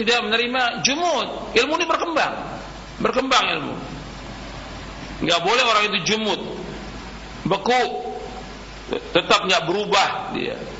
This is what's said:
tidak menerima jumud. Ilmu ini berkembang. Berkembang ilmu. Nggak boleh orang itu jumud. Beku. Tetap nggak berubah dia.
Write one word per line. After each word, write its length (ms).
tidak 240
menerima 560
jumud. 720
Ilmu 240
ini 80
berkembang. 480
Berkembang 480
ilmu. 140
Nggak 240
boleh 160
orang 220
itu 40
jumud. 320
Beku. 380
Tetap 320
nggak 240
berubah 640
dia. 240